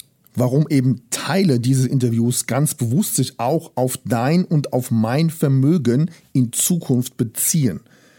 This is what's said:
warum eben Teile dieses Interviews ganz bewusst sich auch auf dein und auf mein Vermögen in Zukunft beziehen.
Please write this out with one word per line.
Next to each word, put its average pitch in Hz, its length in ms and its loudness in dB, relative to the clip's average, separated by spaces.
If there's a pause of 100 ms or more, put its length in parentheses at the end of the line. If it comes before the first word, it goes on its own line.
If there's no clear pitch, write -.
(340)
warum 127 340 2
eben 131 440 0
Teile 156 480 0
dieses 127 260 2
Interviews 120 640 0
ganz 139 260 0
bewusst 127 440 -2
sich - 220 -2
auch 151 360 -2
auf 127 280 -2
dein 131 420 0
und 147 280 0
auf 127 160 -2
mein 123 400 0
Vermögen 139 800 2 (240)
in 123 200 0
Zukunft 143 640 -2
beziehen. 120 640 -2 (380)